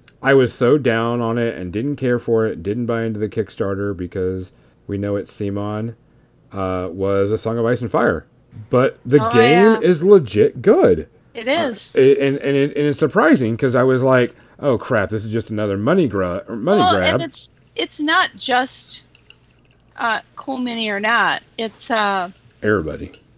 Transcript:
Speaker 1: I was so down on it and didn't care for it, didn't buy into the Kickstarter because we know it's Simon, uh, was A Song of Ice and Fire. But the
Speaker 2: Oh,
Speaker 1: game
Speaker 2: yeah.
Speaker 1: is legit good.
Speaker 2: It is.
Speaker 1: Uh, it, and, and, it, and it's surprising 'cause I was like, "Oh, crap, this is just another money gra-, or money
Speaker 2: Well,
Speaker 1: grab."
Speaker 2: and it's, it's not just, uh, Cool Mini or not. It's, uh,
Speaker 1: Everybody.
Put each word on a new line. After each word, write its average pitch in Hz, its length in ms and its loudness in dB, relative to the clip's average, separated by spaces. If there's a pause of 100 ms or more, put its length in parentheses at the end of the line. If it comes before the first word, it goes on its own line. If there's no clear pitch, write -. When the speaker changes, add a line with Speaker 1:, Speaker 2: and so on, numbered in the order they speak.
(200)
Speaker 1:
I 135 140 2
was 131 180 4
so 127 240 2
down 117 440 0
on 117 180 -2
it 117 180 -2
and 90 160 -10
didn't 131 240 -4
care 123 220 0
for 113 280 0
it, 82 180 -6
didn't 113 220 -4
buy 113 180 -2
into 110 160 -4
the 107 80 -4
Kickstarter 98 680 -4
because 92 540 -6 (380)
we 101 100 -4
know 101 160 -4
it's - 180 -6
Simon, 104 600 -6 (560)
uh, 92 400 -4
was 98 400 -2
A 107 80 -2
Song 117 200 -4
of 113 80 -2
Ice 120 140 0
and 117 120 -8
Fire. 165 340 0 (440)
But 131 360 2
the 135 180 2
Speaker 2:
Oh, - 60 -2
Speaker 1:
game 214 440 6
Speaker 2:
yeah. 220 60 -2
Speaker 1:
is 165 220 2
legit 139 600 4
good. 113 440 4 (280)
Speaker 2:
It 226 140 -10
is. 277 460 -4
Speaker 1:
Uh, - 60 2
it, 135 180 6
and, 139 200 0
and, 139 180 -2
it, 139 220 0
and 147 80 0
it's 143 120 0
surprising 156 600 2
'cause 127 180 0
I 123 60 4
was 131 200 2
like, 131 320 2 (240)
"Oh, 127 200 0
crap, 101 320 -2
this 107 120 -6
is 107 80 -10
just 110 200 -4
another 104 260 -4
money 143 320 2
gra-, 92 400 -4
or 117 80 -8
money 185 240 0
Speaker 2:
Well, 370 160 2
Speaker 1:
grab." - 240 0
Speaker 2:
and - 40 -6
it's, - 260 -16 (260)
it's - 240 -8
not 320 380 0
just, - 640 -4 (960)
uh, 226 220 -4 (140)
Cool 262 220 -10
Mini 233 320 -6
or 202 100 -4
not. 208 440 0 (160)
It's, 226 320 -8
uh, 196 400 -2 (320)
Speaker 1:
Everybody. 78 480 -2 (280)